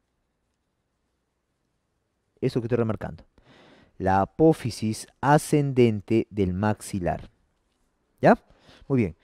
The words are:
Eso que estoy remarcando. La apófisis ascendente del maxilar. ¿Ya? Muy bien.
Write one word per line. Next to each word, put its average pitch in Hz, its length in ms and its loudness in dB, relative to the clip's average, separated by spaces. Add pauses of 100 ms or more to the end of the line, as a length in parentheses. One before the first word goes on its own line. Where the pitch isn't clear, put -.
(2500)
Eso 131 200 -2
que 113 60 -8
estoy 117 120 0
remarcando. 110 460 -6 (720)
La 95 260 2
apófisis 110 840 -2 (140)
ascendente 127 1120 2
del 98 220 -2
maxilar. 95 800 -4 (880)
¿Ya? 185 180 4 (500)
Muy 139 100 0
bien. 95 260 -2